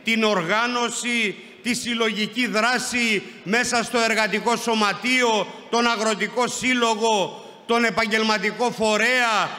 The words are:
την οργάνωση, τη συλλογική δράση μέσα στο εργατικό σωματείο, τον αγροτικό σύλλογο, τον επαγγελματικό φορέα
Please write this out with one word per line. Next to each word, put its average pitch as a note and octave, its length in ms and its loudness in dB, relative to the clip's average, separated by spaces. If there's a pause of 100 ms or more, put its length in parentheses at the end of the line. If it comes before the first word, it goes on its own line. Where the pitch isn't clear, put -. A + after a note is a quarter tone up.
την A3 200 2
οργάνωση, A3+ 1080 0 (280)
τη A#3+ 120 0
συλλογική A3+ 720 -2
δράση A#3 760 0 (200)
μέσα A#3 400 0
στο B3 160 -2
εργατικό A3 580 2
σωματείο, A3+ 920 2 (240)
τον A#3 160 2
αγροτικό A3 640 0
σύλλογο, A3+ 960 0 (220)
τον A#3 180 2
επαγγελματικό A3 880 0
φορέα A3 880 2